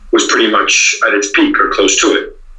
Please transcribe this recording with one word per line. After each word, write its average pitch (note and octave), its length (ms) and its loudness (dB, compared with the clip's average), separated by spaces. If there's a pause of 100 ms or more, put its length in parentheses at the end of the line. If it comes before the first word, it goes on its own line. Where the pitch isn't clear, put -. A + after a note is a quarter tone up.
(120)
was E3+ 140 2
pretty A#2 240 0
much - 440 0 (120)
at A2 80 0
its G#2 180 -2
peak - 260 2
or - 140 0
close - 280 0
to E4+ 140 0
it. - 220 -6 (220)